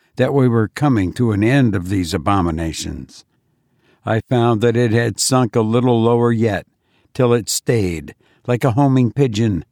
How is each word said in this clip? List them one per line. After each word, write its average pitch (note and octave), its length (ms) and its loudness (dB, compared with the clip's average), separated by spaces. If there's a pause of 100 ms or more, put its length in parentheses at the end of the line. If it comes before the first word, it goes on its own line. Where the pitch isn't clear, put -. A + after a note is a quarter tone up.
(160)
that C3 180 0
we C3+ 140 4
were A2+ 220 2
coming A2 420 0
to A#2 220 -2
an G2+ 100 0
end B2 320 2
of F2+ 140 -6
these F#2 240 -4
abominations. E2 1120 -4 (800)
I A2 160 -2
found A#2+ 400 0
that A#2 160 2
it A#2+ 160 2
had A#2 260 -2
sunk B2+ 380 0
a A2+ 40 2
little A#2 400 0
lower A#2+ 300 2
yet, A2 340 -2 (480)
till A#2+ 200 2
it A#2+ 160 -2
stayed, F#2 640 -4 (320)
like B2 160 -2
a C3 80 2
homing C3 400 2
pigeon, A2 600 0